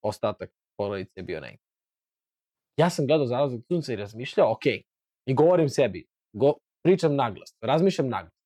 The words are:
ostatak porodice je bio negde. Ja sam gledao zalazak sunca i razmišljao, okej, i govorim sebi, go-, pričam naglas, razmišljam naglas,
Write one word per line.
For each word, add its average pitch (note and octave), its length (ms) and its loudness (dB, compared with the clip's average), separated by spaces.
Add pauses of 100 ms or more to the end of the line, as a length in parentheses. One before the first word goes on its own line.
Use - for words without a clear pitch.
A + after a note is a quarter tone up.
ostatak G#2+ 480 -6 (280)
porodice G2+ 380 -6
je F#2+ 80 -12
bio F2 160 -8
negde. B1 240 -18 (1120)
Ja D#3+ 120 4
sam D#3 180 -2
gledao D3 200 2
zalazak B2 400 -2
sunca D#3+ 260 -4
i - 20 -4
razmišljao, A2 560 0
okej, A2+ 320 -2 (420)
i C3+ 80 -2
govorim D#3+ 360 4
sebi, G2+ 380 -2 (260)
go-, C3+ 240 2 (260)
pričam E3 320 2
naglas, B2 460 -6
razmišljam D#3 480 2
naglas, F#2 240 -8 (120)